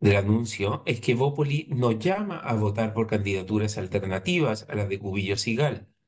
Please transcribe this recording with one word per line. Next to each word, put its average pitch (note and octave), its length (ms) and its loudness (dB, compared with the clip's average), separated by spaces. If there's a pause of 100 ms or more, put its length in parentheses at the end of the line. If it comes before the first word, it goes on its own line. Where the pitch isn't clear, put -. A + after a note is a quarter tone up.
del G2+ 160 6
anuncio G#2+ 720 0
es A#2+ 140 -2
que B2+ 120 0
Evópoli C#3+ 580 0
no B2 220 2
llama F3+ 460 -2
a A#2+ 160 -4
votar G#2+ 400 0
por A2+ 120 2
candidaturas G2+ 720 0
alternativas G#2 920 0
a - 40 -6
las G2+ 140 -2
de G2 100 -4
Cubillos G2 440 -2
Sigal. A#2+ 440 0 (220)